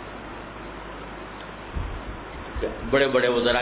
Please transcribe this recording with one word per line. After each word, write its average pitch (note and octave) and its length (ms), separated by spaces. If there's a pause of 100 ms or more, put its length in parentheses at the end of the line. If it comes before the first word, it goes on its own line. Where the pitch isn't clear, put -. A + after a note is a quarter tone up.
(3000)
بڑے C3+ 180
بڑے B2+ 200
وزراء A#2+ 340